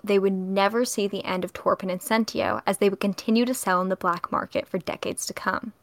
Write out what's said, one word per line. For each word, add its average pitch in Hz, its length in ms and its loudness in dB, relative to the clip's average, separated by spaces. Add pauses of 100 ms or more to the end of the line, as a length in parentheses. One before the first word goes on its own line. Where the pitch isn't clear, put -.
they 202 140 4
would 196 160 4
never 196 520 2
see 202 220 0
the 196 160 -4
end 185 200 -2
of - 100 -6
Torpin - 360 0
and 185 120 -4
Sentio, - 640 0
as 196 140 0
they 202 100 6
would 190 100 -4
continue 220 460 2
to 254 80 0
sell 185 280 2
in 185 80 0
the 190 60 0
black 180 360 -2
market - 360 -2
for 185 120 -2
decades - 480 -6
to 196 60 -8
come. - 500 -6